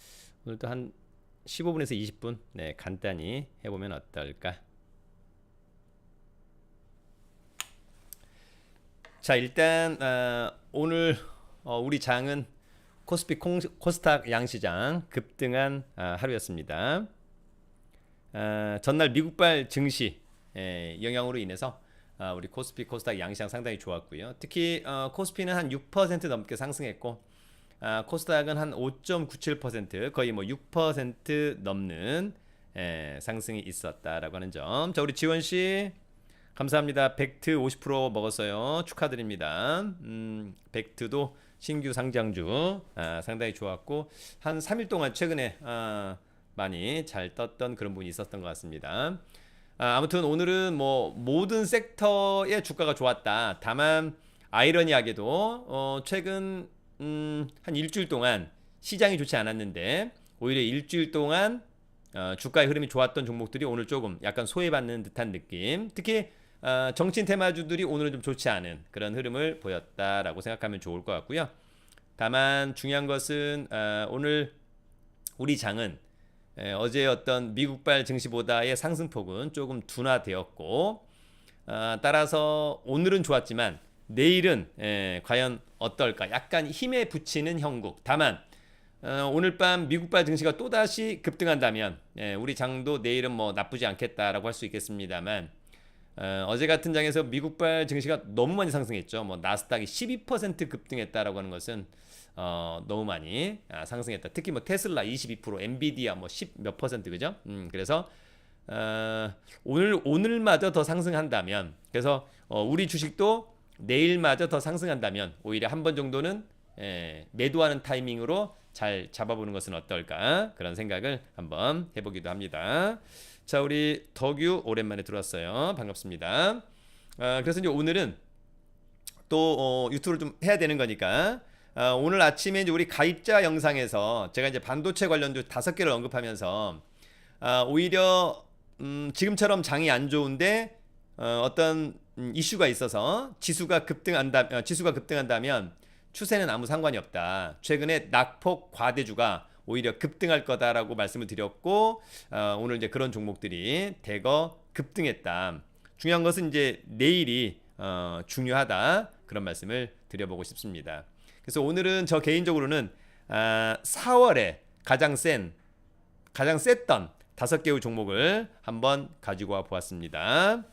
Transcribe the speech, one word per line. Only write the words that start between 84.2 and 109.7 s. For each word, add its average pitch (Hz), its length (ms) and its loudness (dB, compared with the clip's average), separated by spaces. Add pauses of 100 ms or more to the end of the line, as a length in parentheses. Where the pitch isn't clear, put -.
에, 98 460 -2
과연 123 360 0 (160)
어떨까? 113 540 0
약간 151 360 0
힘에 247 440 -2
부치는 160 500 -2
형국. 120 440 -4
다만, 151 360 4 (640)
어, 139 320 -2
오늘 180 240 4
밤 180 300 4
미국발 170 360 4
증시가 156 320 2
또다시 220 680 0
급등한다면, 123 760 2 (180)
예, 104 160 -4
우리 117 220 -4
장도 131 440 -2
내일은 123 340 0
뭐 107 200 0
나쁘지 117 320 -2
않겠다라고 101 640 0
할 113 80 -2
수 - 100 -10
있겠습니다만, 98 840 -6 (640)
어, 95 300 -4
어제 120 220 2
같은 160 240 2
장에서 151 320 2
미국발 156 640 0
증시가 143 360 -2
너무 120 300 2
많이 196 160 0
상승했죠. 110 540 -4
뭐 95 140 -6
나스닥이 104 460 -2
십이 240 420 -6
퍼센트 196 420 -2
급등했다라고 107 720 -4
하는 95 120 -6
것은, 92 380 -8 (480)
어, 85 500 -4
너무 107 180 -4
많이, 104 540 -4 (100)
아, 80 160 -10
상승했다. 113 480 -8
특히 175 200 -6
뭐 123 100 -4
테슬라 185 400 -2
이십이 117 380 -6
프로, 101 200 -8
엔비디아 123 540 -2
뭐 92 140 -10
십 - 280 -10
몇 104 200 -6
퍼센트, 117 340 -6
그죠? 131 240 -4 (120)
음, 101 220 -8
그래서, 95 400 -2 (600)
어, 110 640 -4 (300)
오늘, 175 400 4